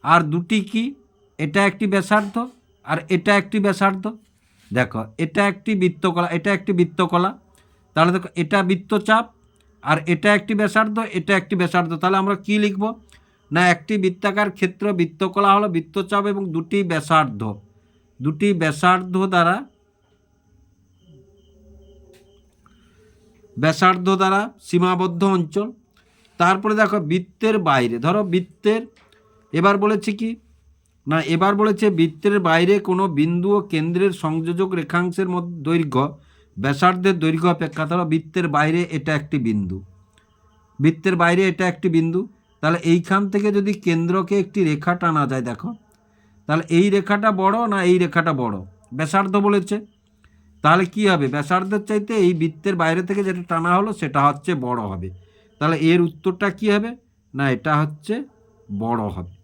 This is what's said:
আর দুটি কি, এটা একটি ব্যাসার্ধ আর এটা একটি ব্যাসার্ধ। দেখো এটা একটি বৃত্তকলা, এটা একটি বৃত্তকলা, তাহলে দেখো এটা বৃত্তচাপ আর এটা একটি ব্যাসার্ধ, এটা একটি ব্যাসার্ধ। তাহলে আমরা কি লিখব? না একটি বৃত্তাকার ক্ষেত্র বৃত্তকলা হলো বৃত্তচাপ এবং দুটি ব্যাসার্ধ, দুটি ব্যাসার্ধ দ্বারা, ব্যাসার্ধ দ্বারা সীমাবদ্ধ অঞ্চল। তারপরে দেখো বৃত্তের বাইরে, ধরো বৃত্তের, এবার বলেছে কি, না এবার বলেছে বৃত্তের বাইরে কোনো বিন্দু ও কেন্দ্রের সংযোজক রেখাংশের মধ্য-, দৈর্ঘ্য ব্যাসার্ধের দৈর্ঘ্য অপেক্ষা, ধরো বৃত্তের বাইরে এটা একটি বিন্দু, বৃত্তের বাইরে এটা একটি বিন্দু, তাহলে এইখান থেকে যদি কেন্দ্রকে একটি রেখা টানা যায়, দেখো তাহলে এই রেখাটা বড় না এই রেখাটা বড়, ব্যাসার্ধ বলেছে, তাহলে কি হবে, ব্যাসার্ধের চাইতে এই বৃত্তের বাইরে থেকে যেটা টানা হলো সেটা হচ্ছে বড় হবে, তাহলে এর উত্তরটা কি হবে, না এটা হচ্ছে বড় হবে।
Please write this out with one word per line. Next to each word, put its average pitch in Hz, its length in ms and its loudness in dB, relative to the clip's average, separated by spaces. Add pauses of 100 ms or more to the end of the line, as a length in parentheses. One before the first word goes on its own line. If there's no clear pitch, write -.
আর 165 160 6 (120)
দুটি 175 260 -2 (120)
কি, 226 120 -2 (560)
এটা 156 300 0
একটি 202 260 -2
ব্যাসার্ধ 202 400 0 (500)
আর 156 140 -4 (160)
এটা 180 260 0
একটি 202 260 -4
ব্যাসার্ধ। 190 380 0 (680)
দেখো 117 300 -2 (240)
এটা 202 180 0 (100)
একটি 196 200 -6 (100)
বৃত্তকলা, 175 540 0
এটা 185 200 -2
একটি 196 220 -4
বৃত্তকলা, 175 520 0 (680)
তাহলে 165 160 4
দেখো 180 160 -4 (140)
এটা 180 160 0 (100)
বৃত্তচাপ 214 560 0 (580)
আর 156 160 0 (140)
এটা 170 160 0 (100)
একটি 202 220 -4
ব্যাসার্ধ, 214 360 0 (220)
এটা 175 220 -2
একটি 190 200 -6
ব্যাসার্ধ। 175 300 0 (100)
তাহলে 190 220 2
আমরা 196 140 0 (100)
কি 208 80 0 (100)
লিখব? 196 200 -2 (680)
না 170 120 2 (120)
একটি 190 280 -4
বৃত্তাকার 196 460 0 (100)
ক্ষেত্র 185 260 -4 (140)
বৃত্তকলা 180 560 0
হলো 208 200 2
বৃত্তচাপ 196 580 -2
এবং 196 100 -4 (120)
দুটি 165 240 -2 (120)
ব্যাসার্ধ, 151 520 0 (800)
দুটি 156 280 -2 (120)
ব্যাসার্ধ 180 540 0 (180)
দ্বারা, 175 240 4 (4000)
ব্যাসার্ধ 180 500 2 (140)
দ্বারা 190 200 2 (260)
সীমাবদ্ধ 180 560 0 (140)
অঞ্চল। 180 320 -2 (720)
তারপরে 190 400 2
দেখো 202 180 2 (120)
বৃত্তের 214 460 -2 (120)
বাইরে, 120 360 2
ধরো 196 180 0 (100)
বৃত্তের, 208 500 -2 (680)
এবার 185 220 2 (100)
বলেছে 214 260 0 (100)
কি, 226 100 -4 (760)
না 156 120 0 (160)
এবার 190 260 2
বলেছে 214 260 2 (120)
বৃত্তের 170 380 0 (120)
বাইরে 175 260 4 (140)
কোনো 185 160 0 (140)
বিন্দু 175 380 0
ও 202 40 2 (120)
কেন্দ্রের 175 400 0 (100)
সংযোজক 170 480 -2 (100)
রেখাংশের 180 540 -2
মধ্য-, 175 220 -6 (100)
দৈর্ঘ্য 147 380 0 (520)
ব্যাসার্ধের 180 640 2
দৈর্ঘ্য 160 320 0
অপেক্ষা, 160 360 -4
ধরো 175 220 0
বৃত্তের 160 340 -4 (100)
বাইরে 156 240 2 (160)
এটা 151 240 -4
একটি 151 160 -6 (100)
বিন্দু, 95 320 -2 (1000)
বৃত্তের 160 440 2
বাইরে 175 280 4
এটা 185 220 -4
একটি 180 240 -4
বিন্দু, 165 240 0 (420)
তাহলে 160 160 0 (140)
এইখান 190 300 2 (100)
থেকে 208 160 0 (100)
যদি 202 140 0 (140)
কেন্দ্রকে 175 560 0
একটি 196 180 -4 (100)
রেখা 151 300 -2
টানা 160 300 0
যায়, 131 200 -2
দেখো 120 200 -10 (760)
তাহলে 151 160 0 (140)
এই 196 80 6 (100)
রেখাটা 202 340 0 (120)
বড় 196 140 2 (160)
না 196 60 0 (120)
এই 185 140 6
রেখাটা 165 280 0 (100)
বড়, 104 140 -4 (420)
ব্যাসার্ধ 190 360 0 (120)
বলেছে, 202 300 0 (880)
তাহলে 170 200 6 (100)
কি 208 80 -2 (100)
হবে, 143 220 0
ব্যাসার্ধের 185 540 -2
চাইতে 208 240 -2 (120)
এই 180 160 4
বৃত্তের 165 420 -2
বাইরে 165 260 0
থেকে 202 160 -2
যেটা 185 260 -4
টানা 170 280 -2
হলো 208 120 0 (100)
সেটা 139 260 -2
হচ্ছে 143 240 0 (160)
বড় 120 160 -4 (100)
হবে, 92 160 -8 (520)
তাহলে 160 160 0 (140)
এর 175 180 6
উত্তরটা 190 400 -4 (100)
কি 214 160 -2
হবে, 214 160 -2 (440)
না 139 100 -2 (120)
এটা 156 240 -2
হচ্ছে 156 340 -4 (720)
বড় 117 180 -2 (140)
হবে। 87 160 -12 (120)